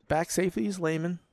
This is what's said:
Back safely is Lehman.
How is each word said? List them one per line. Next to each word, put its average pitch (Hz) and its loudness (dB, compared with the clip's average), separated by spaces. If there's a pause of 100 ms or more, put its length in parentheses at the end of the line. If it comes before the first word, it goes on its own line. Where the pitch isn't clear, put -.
Back 160 2
safely 190 0
is 190 -4
Lehman. 165 0 (140)